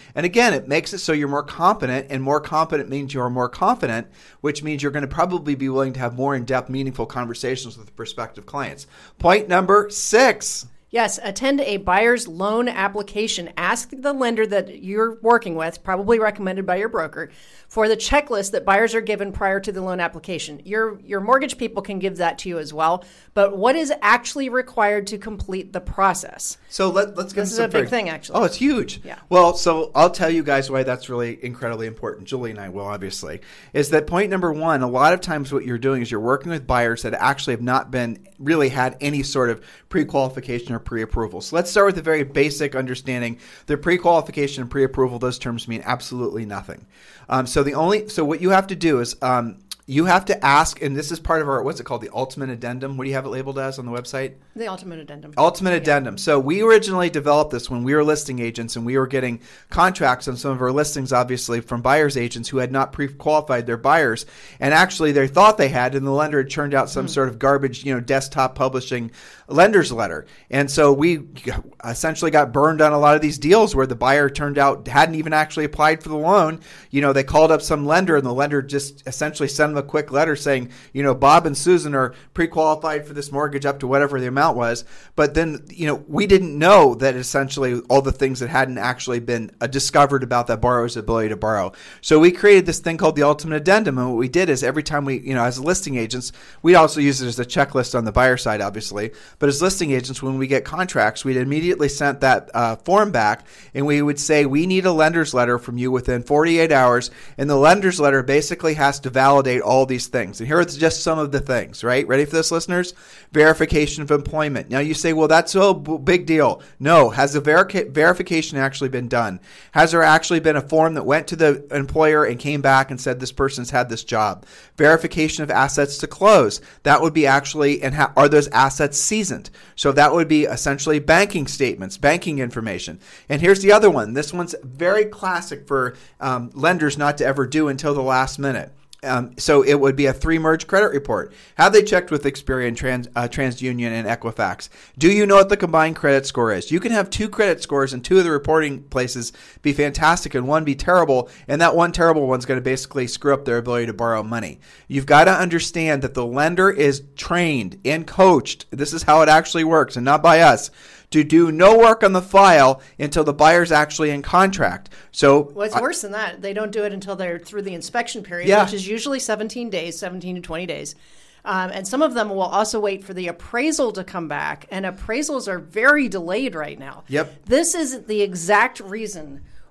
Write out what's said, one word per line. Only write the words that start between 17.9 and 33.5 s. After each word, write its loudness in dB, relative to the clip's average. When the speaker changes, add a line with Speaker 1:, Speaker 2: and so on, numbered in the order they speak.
Speaker 2:
the 0
checklist -2
that -4
buyers 2
are -2
given -6
prior -4
to -8
the -8
loan -6
application. -10
Your, -4
your -8
mortgage 0
people -6
can -10
give -6
that -4
to -12
you -8
as -10
well, -2
but 2
what 2
is -2
actually 0
required -2
to -10
complete -10
the -8
process? -4
Speaker 1:
So -2
let, -2
let's -10
get -2
Speaker 2:
This -4
Speaker 1:
into -
Speaker 2:
is -4
a 0
Speaker 1:
some -2
Speaker 2:
big -8
Speaker 1:
thing. -2
Speaker 2:
thing, -6
actually. -6
Speaker 1:
Oh, 2
it's -2
huge. -2
Speaker 2:
Yeah. -16
Speaker 1:
Well, 6
so -2
I'll 6
tell -2
you 0
guys -2
why -2
that's -6
really -6
incredibly -8
important. -10
Julie -8
and -16
I -14
will, -10
obviously, -12